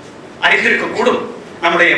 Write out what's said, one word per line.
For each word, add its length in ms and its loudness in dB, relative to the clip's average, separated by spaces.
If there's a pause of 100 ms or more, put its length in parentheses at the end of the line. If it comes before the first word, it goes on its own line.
(460)
அறிந்திருக்க 500 2
கூடும், 260 2 (400)
நம்முடைய 360 4